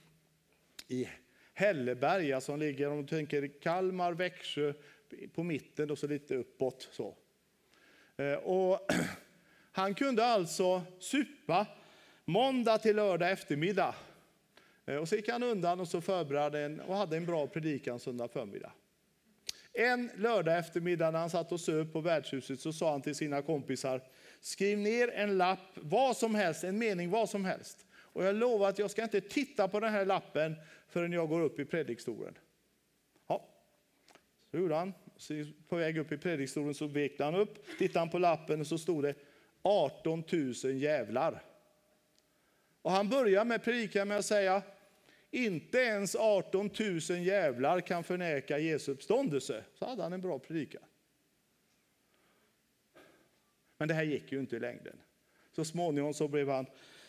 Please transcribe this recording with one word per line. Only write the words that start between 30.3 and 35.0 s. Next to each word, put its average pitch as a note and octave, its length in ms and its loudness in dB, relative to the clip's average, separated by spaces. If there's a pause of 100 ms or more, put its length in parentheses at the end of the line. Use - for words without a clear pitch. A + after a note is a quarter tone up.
förrän E3+ 240 -2
jag E3+ 160 0
går E3 120 2
upp D3+ 180 2
i C#3+ 60 -4
predikstolen." A#2+ 720 -6 (880)
Ja, - 220 -4 (1040)
så - 60 -6
gjorde E3+ 180 2
han. F#3 180 -2 (240)